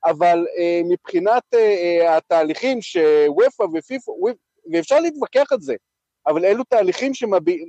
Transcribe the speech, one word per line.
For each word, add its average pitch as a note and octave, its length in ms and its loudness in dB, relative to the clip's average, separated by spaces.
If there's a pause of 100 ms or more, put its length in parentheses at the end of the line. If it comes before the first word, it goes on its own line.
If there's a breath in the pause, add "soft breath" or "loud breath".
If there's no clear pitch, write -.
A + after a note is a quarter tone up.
אבל, E3+ 420 2 (120)
אה, E3+ 220 0 (100)
מבחינת, F#3 520 0 (120)
אה, A#3 40 4
אה, F3 580 2
התהליכים E3+ 680 -2
שוופא D3+ 800 2
ופיפא, F#3+ 480 -6
וופ-, G#3+ 640 -8
ואפשר E3+ 280 0
להתווכח C#4+ 520 -2
על A#3+ 80 0
זה, C3+ 140 -6 (520)
אבל D#3 180 0
אלו A3 200 2
תהליכים A#3 500 0
שמביע-, F3+ 540 -2